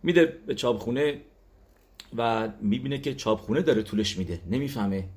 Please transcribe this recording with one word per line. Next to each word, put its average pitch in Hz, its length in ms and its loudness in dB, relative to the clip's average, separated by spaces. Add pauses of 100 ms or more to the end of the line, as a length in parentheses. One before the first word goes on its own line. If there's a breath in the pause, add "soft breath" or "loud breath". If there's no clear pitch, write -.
می‌ده 165 420 6
به - 100 -4
چاپخونه 123 640 0 (960)
و 113 320 0 (120)
می‌بینه 127 360 0
که 139 180 -4
چاپخونه 110 460 0
داره 117 220 4
طولش 104 340 -2
می‌ده، 87 220 -4 (120)
نمی‌فهمه. 101 640 -2